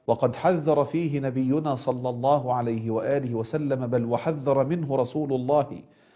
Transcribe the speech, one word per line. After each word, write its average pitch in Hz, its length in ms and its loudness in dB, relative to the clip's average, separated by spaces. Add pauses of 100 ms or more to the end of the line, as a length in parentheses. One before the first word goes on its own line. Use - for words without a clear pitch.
وقد 117 280 2
حذر 156 500 2
فيه 147 340 -2
نبينا 135 560 0
صلى 123 340 -2
الله 127 440 2
عليه 117 380 -2
وآله 127 440 0
وسلم، 131 520 -2
بل 120 180 0
وحذر 135 580 0
منه 147 320 -2
رسول 135 380 -2
الله 127 500 0 (320)